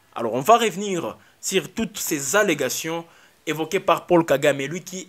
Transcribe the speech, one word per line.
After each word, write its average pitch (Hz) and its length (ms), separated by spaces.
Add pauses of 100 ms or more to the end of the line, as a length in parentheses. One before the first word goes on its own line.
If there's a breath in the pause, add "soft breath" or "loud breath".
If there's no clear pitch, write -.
(120 soft breath)
Alors 113 220
on 127 60
va 220 180
revenir 185 580 (240 soft breath)
sur 170 320
toutes - 260
ces 139 360
allégations 165 680 (420 soft breath)
évoquées 160 340
par 160 260
Paul 170 200
Kagame, 139 320
lui 143 240
qui 185 260